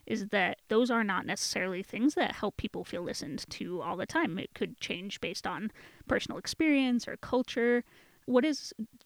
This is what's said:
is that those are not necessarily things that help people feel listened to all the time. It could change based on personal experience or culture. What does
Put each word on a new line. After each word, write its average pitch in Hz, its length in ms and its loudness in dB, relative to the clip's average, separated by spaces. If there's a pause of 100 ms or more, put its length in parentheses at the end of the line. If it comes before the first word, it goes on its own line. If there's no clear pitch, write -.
is 208 220 -4
that 190 300 2 (100)
those 233 220 6
are 233 120 4
not 202 240 0
necessarily 185 560 -2
things 247 320 2
that 277 180 2
help - 240 -2
people 180 280 -4
feel 175 180 -6
listened - 480 -6
to 175 320 -6
all 175 140 -4
the 180 100 -4
time. 233 320 0
It - 160 -8
could 226 240 -6
change 190 420 -6
based 190 260 -6
on 190 260 -4 (340)
personal - 320 -2
experience 269 680 2
or - 80 -8
culture. 240 640 2 (440)
What 247 180 6
does 302 280 0 (340)